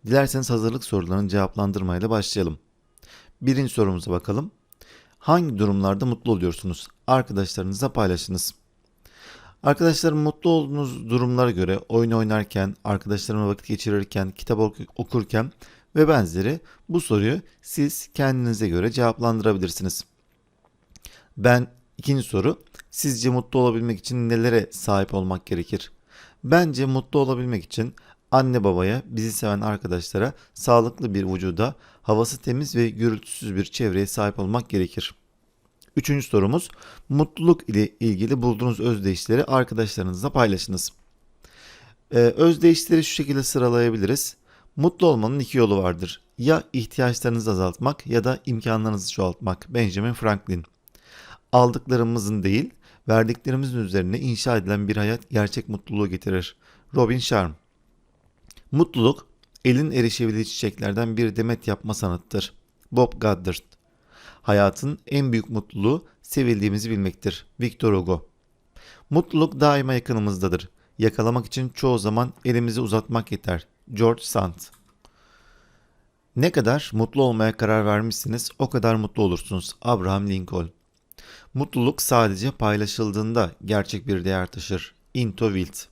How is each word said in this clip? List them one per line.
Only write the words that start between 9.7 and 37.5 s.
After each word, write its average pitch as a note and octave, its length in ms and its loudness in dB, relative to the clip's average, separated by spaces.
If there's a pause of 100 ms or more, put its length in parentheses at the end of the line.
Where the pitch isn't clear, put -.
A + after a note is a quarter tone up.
mutlu D3+ 380 0
olduğunuz C#3+ 600 -2
durumlara B2 420 2
göre F#2 260 0
oyun A#2 340 0
oynarken, G#2+ 720 0
arkadaşlarımla G#2 640 -2
vakit G2+ 200 -4
geçirirken, G2+ 640 -2
kitap G#2+ 280 -4
oku-, G#2+ 260 -2 (100)
okurken A2+ 560 -2 (440)
ve D3+ 120 4
benzeri D#3+ 520 0 (300)
bu E3+ 120 -2
soruyu A2 400 -2 (200)
siz - 520 -6
kendinize A#2+ 560 0
göre F2+ 220 0
cevaplandırabilirsiniz. A2 1120 -2 (1300)
Ben, B2 300 4 (300)
ikinci C#3 260 0
soru, - 400 0 (280)
sizce B2+ 380 -2
mutlu B2 300 0
olabilmek A#2 400 2
için A#2+ 300 -4
nelere A#2 420 4
sahip G2 420 0
olmak F#2 320 -2
gerekir? F2 460 -6 (520)
Bence C#3+ 420 2
mutlu C3 340 0
olabilmek B2+ 440 -2
için A#2 320 -6 (360)
anne B2+ 320 4
babaya, G2 420 2
bizi A2+ 260 -4
seven G#2 300 -2
arkadaşlara, G2 720 -4 (200)
sağlıklı A#2+ 600 2
bir F#2+ 120 0
vücuda, F#2+ 500 -2 (260)
havası A2+ 360 0
temiz C#3 380 -4
ve A#2 140 2
gürültüsüz A2 640 -4
bir F#2+ 100 0
çevreye G2 420 -2
sahip G#2 320 -4
olmak G#2+ 300 -2
gerekir. F#2+ 460 -4 (800)
Üçüncü C#3+ 320 -2
sorumuz, G#2+ 420 2 (400)
mutluluk D#3+ 600 2